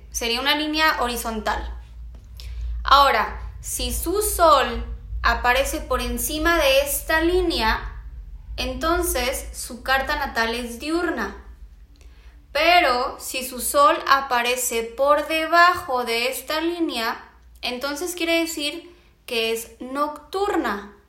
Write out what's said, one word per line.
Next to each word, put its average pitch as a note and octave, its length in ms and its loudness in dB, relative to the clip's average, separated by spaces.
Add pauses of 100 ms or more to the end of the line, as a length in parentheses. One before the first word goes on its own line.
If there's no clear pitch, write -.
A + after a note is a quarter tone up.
(120)
Sería A#3 280 -2
una C#4 160 2
línea D4+ 460 2
horizontal. A3+ 760 -4 (1040)
Ahora, C4 580 4 (180)
si B3 340 -6
su F4+ 280 -2
sol C#4+ 640 4 (360)
aparece B3+ 600 0
por B3 200 -2
encima D4+ 560 0
de C#4 240 4
esta D#4+ 400 0
línea, E4 800 0 (560)
entonces C4 960 -2
su - 300 -12
carta C4+ 320 0
natal A#3+ 400 -2
es A#3 240 -8
diurna. D4+ 560 -2 (1160)
Pero D4 680 4
si B3+ 280 -6
su B3+ 140 -8
sol G#3+ 360 6 (100)
aparece B3 760 2
por C#4+ 440 2
debajo D#4+ 760 4
de A#3 240 0
esta D4+ 300 -4
línea, D#4 640 -2 (380)
entonces C#4 540 -4
quiere E4 240 2
decir E4 520 -4 (340)
que A3+ 260 -2
es - 280 -6
nocturna. C#4+ 1120 -2 (160)